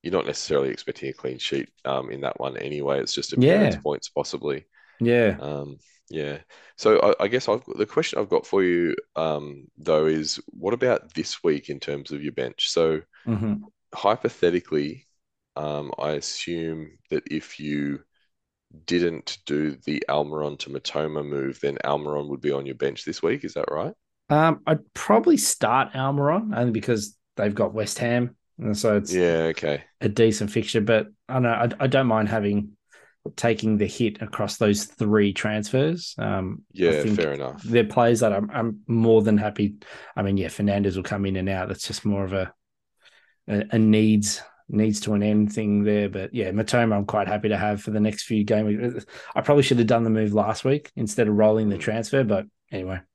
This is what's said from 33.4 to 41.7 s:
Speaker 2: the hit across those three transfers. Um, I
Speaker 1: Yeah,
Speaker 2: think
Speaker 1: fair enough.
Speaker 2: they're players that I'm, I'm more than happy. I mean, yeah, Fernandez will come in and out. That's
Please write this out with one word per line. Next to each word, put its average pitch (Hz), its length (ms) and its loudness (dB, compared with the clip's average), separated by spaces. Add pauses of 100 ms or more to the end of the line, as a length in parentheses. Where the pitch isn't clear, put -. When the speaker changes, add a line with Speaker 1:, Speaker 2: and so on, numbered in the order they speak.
Speaker 2:
the 104 80 2
hit 107 360 -2
across 104 360 -6
those 104 280 4
three 104 480 2
transfers. 131 840 -2
Um, 98 440 -4 (240)
I 82 60 4
Speaker 1:
Yeah, - 0 -
Speaker 2:
think 87 300 2
Speaker 1:
fair 73 120 0
enough. 69 300 -8
Speaker 2:
they're 117 200 4
players 117 360 4
that 110 120 4
I'm, 104 200 -2
I'm 113 360 -4
more 113 340 6
than 107 160 4
happy. 104 380 -2 (400)
I 104 60 -2
mean, 98 160 0
yeah, 95 100 -2
Fernandez 101 480 0
will 92 80 -6
come 101 220 -4
in 95 100 -2
and 92 120 -2
out. 92 200 -4
That's - 200 -8